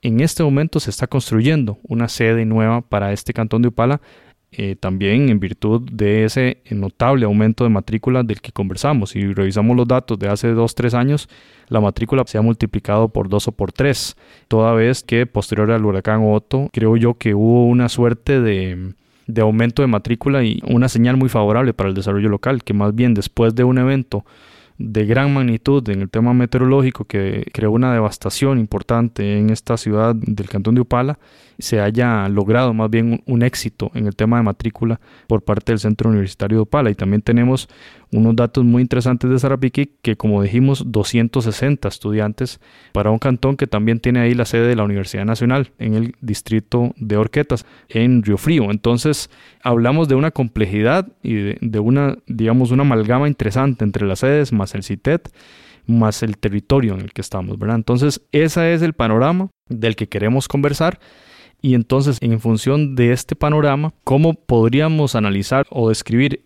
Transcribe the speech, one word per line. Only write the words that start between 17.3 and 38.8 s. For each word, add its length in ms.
hubo 320
una 240
suerte 520
de, 520
de 160
aumento 400
de 60
matrícula 560
y 240
una 200
señal 300
muy 120
favorable 440
para 160
el 60
desarrollo 340
local, 340
que 120
más 180
bien 220
después 400
de 80
un 160
evento 440
de 280
gran 280
magnitud 560
en 120
el 80
tema 240
meteorológico 720
que 480
creó 180
una 220
devastación 680
importante 800
en 120
esta 280
ciudad 360
del 360
cantón 260
de 60
Upala, 360
se 200
haya 500
logrado 440
más 160
bien 220
un, 160
un 160
éxito 500
en 140
el 80
tema 220
de 60
matrícula 560
por 160
parte 280
del 80
Centro 300
Universitario 480
de 60
Upala. 260
Y 60
también 260
tenemos 480
unos 240
datos 300
muy 160